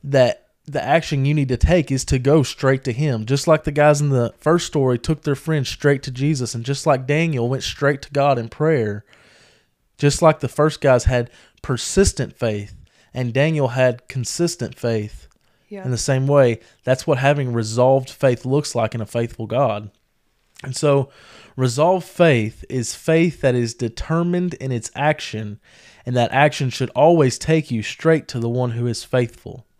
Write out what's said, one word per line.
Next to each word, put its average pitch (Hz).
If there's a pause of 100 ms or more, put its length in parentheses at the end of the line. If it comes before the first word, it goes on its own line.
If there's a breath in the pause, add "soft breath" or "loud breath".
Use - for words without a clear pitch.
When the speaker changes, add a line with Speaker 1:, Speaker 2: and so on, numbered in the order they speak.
Speaker 1:
that 135 (200)
the 143
action 143
you 143
need 139
to 123
take 165
is 131
to 135
go 139
straight 135
to 127
him. 120
Just 139
like 156
the 156
guys 147
in 143
the 120
first 170
story 131
took 156
their 143
friend 151
straight 143
to 139
Jesus, 127
and 117
just 135
like 131
Daniel 147
went 131
straight 139
to -
God 139
in 113
prayer, 117 (920 soft breath)
just 143
like 156
the 135
first 151
guys 127
had 123 (320 soft breath)
persistent -
faith 104 (380 soft breath)
and 123
Daniel 143
had 127
consistent 135
faith. 110 (400)
Speaker 2:
Yeah. 202
Speaker 1:
In 131
the 117
same 131
way, 135 (240 soft breath)
that's 127
what 143
having 135
resolved 123
faith 127
looks 139
like 113
in 113
a 107
faithful 117
God. 107 (720)
And 135
so 139 (460 loud breath)
resolved 147
faith 123
is 127
faith 165
that 127
is 120
determined 175
in 135
its 113
action, 110 (460 soft breath)
and 123
that 117
action 139
should -
always 147
take 160
you 110
straight -
to 123
the 117
one 123
who 117
is 117
faithful. 120 (140)